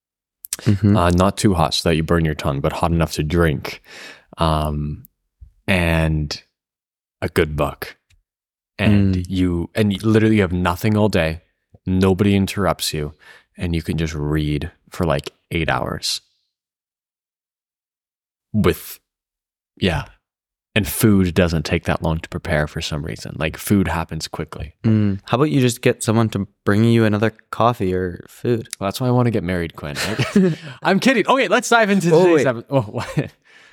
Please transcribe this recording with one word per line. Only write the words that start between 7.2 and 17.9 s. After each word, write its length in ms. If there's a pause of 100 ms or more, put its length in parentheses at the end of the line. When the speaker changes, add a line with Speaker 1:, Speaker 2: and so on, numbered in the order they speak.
Speaker 2:
a 60
good 260
book. 420 (800)
And 380
Speaker 1:
Mm. 140
Speaker 2:
you, 440
and 180
you 60 (100)
literally 340
have 120
nothing 420
all 140
day. 320 (460)
Nobody 480
interrupts 580
you, 220 (420)
and 160
you 80
can 160
just 160
read 580 (200)
for, 160
like, 240 (180)
eight 220
hours. 500 (2250)